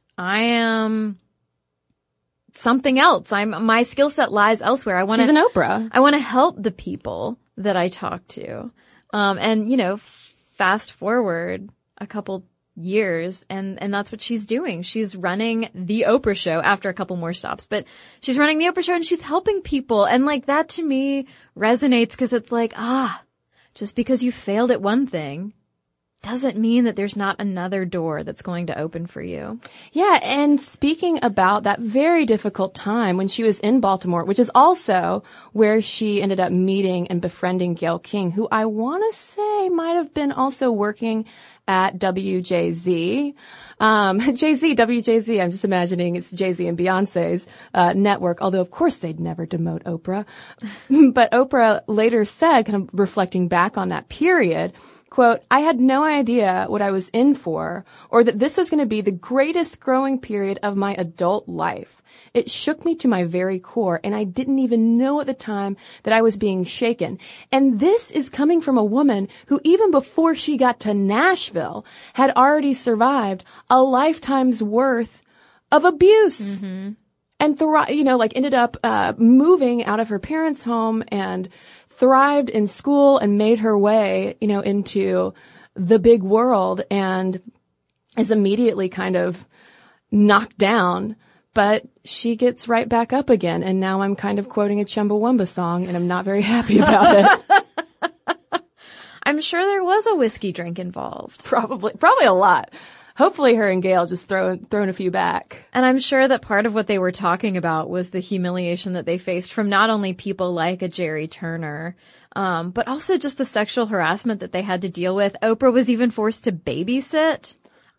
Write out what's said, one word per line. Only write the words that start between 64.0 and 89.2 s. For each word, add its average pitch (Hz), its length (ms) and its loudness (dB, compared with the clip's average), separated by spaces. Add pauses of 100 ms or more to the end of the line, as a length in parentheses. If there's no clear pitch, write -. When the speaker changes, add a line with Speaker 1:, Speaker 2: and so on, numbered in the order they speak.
Speaker 2:
and 202 100 -2
I 214 80 -2
didn't 262 360 -2
even 233 380 2
know 277 220 2
at 285 80 -4
the 269 60 -2
time 202 420 -6 (280)
that 214 100 0
I 226 80 4
was 226 160 4
being 196 260 -2
shaken." 226 560 -4 (320)
And 269 260 4
this 370 340 2
is 262 180 -4
coming 320 320 2
from 269 160 0
a 214 80 2
woman 214 420 0 (200)
who, 285 180 0
even 381 260 4
before 320 420 2
she 302 220 -2
got 247 260 2
to 208 120 -2
Nashville, 208 880 0 (300)
had 269 240 2
already 285 360 4
survived 226 720 0 (260)
a 254 120 6
lifetime's 262 840 2
worth 233 580 0 (520)
of 302 100 6
abuse. 330 800 4
Speaker 1:
Mm-hmm. 190 300 -10 (460)
Speaker 2:
And 294 220 2
thri-, 311 380 2
you 302 80 2
know, 262 100 4
like, 226 220 0
ended 262 160 0
up, 240 280 2
uh, 214 360 0
moving 254 640 6
out - 160 -2
of 226 80 -2
her 208 120 -4
parents' 320 440 -4
home 226 460 -2
and 185 400 -6 (520)
thrived 269 480 4
in 214 180 0
school 285 500 4
and 202 200 0
made 220 220 4
her 214 180 2
way, 202 640 0
you 214 80 0
know, 202 100 0
into 190 720 -2 (420)
the 190 240 2
big 233 220 6
world 196 600 0 (100)
and 185 480 -2 (800)
is 220 140 0
immediately 208 580 2
kind 185 260 -4
of 180 320 -4 (640)